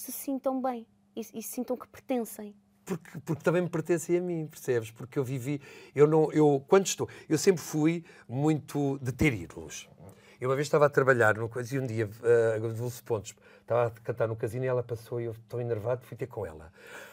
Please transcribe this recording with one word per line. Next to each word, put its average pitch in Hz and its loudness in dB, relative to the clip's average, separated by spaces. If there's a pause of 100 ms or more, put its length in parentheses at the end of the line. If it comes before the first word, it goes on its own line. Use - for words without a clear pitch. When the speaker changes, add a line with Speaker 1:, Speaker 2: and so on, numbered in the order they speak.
Speaker 1:
se - -12
sintam 262 -4
bem 240 -4 (280)
e, 233 -6 (140)
e 220 -10
sintam 247 -6
que - -18
pertencem. 214 -6 (280)
Speaker 2:
Porque, - -8
porque - -4
também 175 2
me 170 -2
pertencem 170 0
a 180 0
mim, 165 -4
percebes? 120 -2
Porque - -12
eu 135 0
vivi, 135 -6 (340)
eu 147 8
não, 156 4
eu, 147 6
quando 196 6
estou, - -4 (220)
eu - 4
sempre 185 4
fui 165 0 (240)
muito 143 0
de 127 -4
ter 143 2
ídolos. 80 -12 (540)
Eu 123 -2
uma 135 0
vez 147 -2
estava 147 4
a - -4
trabalhar 123 6
numa 113 -4
coisa 123 -8
e 135 -2
um 131 -4
dia, 110 -2 (120)
eh, 117 6
a - -4
Dulce 117 -6
Pontes - -4 (280)
estava 117 0
a 113 -6
cantar 117 -4
no 113 -6
casino 120 -4
e - 0
ela 127 0
passou 120 -8
e - -4
eu, 113 -6 (140)
tão 120 -6
enervado, 117 -4
fui 120 -14
ter 123 -6
com 104 -8
ela. 80 -16 (440)